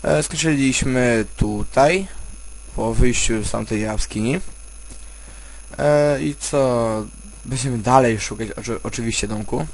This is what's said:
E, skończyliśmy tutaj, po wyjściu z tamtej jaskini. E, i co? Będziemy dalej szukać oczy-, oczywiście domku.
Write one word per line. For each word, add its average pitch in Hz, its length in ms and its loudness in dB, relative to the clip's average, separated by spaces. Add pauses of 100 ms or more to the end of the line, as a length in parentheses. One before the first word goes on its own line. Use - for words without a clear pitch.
E, 151 200 4
skończyliśmy 131 1000 2 (120)
tutaj, 135 680 2 (680)
po 113 200 -2
wyjściu 117 500 4
z - 60 -2
tamtej 110 300 -2
jaskini. 107 600 -2 (1400)
E, 147 440 4
i 147 180 -2
co? 117 640 0 (420)
Będziemy 123 340 -4
dalej 117 420 6
szukać 110 300 -6
oczy-, 113 320 -6
oczywiście 113 460 -4
domku. 110 460 -4